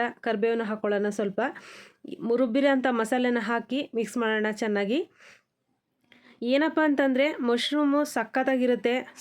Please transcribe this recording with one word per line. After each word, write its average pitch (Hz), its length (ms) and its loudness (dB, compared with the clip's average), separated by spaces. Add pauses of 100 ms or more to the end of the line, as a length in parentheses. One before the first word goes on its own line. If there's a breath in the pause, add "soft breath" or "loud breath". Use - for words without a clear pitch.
(200)
ಕರಿಬೇವನ್ನ 226 440 0
ಹಾಕ್ಕೊಳ್ಳೋಣ. 208 460 -2
ಸ್ವಲ್ಪ 208 320 -2 (800 loud breath)
ಮು-, 233 160 0
ರುಬ್ಬಿರೋಂಥ 262 520 2
ಮಸಾಲೆನ 240 520 0
ಹಾಕಿ 233 540 -4
ಮಿಕ್ಸ್ 233 220 -4
ಮಾಡೋಣ 220 340 0
ಚೆನ್ನಾಗಿ. 214 580 -2 (1300 loud breath)
ಏನಪ್ಪ 285 420 2
ಅಂತಂದರೆ 277 480 2
ಮಶ್ರೂಮು 285 720 0
ಸಖತ್ತಾಗಿರುತ್ತೆ, 254 1000 0 (140)